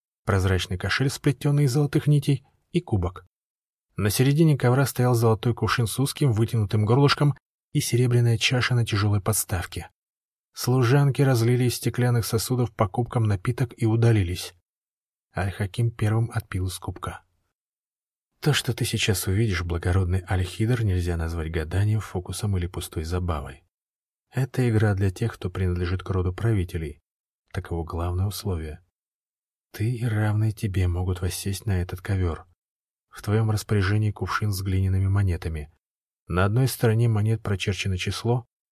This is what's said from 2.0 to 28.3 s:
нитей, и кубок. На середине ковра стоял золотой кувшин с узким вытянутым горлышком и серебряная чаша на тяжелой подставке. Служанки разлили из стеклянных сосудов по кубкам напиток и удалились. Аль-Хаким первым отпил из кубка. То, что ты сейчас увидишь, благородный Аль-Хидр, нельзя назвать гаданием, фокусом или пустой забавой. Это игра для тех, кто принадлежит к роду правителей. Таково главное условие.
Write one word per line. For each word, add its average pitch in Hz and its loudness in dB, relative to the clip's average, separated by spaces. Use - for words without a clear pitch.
нитей, 147 2
и 170 0
кубок. 90 -4
На 101 0
середине 143 4
ковра 127 2
стоял 123 2
золотой 117 2
кувшин 113 0
с - -6
узким 135 0
вытянутым 107 0
горлышком 139 4
и 151 -2
серебряная 120 2
чаша 123 0
на 117 2
тяжелой 104 2
подставке. - -4
Служанки 131 2
разлили 123 4
из 120 2
стеклянных 120 0
сосудов 123 -2
по 107 0
кубкам 120 -2
напиток 113 -2
и 117 0
удалились. 110 2
Аль-Хаким 101 -2
первым 113 0
отпил 92 -4
из 90 -8
кубка. - -10
То, 147 2
что - -2
ты - -4
сейчас - -2
увидишь, 95 0
благородный 90 0
Аль-Хидр, 110 0
нельзя 90 0
назвать 80 -4
гаданием, 90 0
фокусом 95 -4
или 87 -2
пустой - -8
забавой. 80 -4
Это 131 0
игра 107 2
для 98 0
тех, 110 -4
кто - -8
принадлежит 90 -2
к - -6
роду 92 0
правителей. 90 -2
Таково 85 -6
главное 87 -2
условие. 85 -6